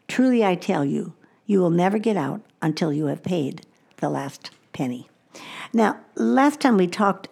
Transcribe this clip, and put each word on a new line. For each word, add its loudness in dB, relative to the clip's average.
Truly 4
I 4
tell -2
you, -4
you 4
will 4
never 2
get 0
out -4
until -2
you -2
have -4
paid -4
the -4
last -8
penny. -8
Now, 2
last 2
time 4
we 4
talked -2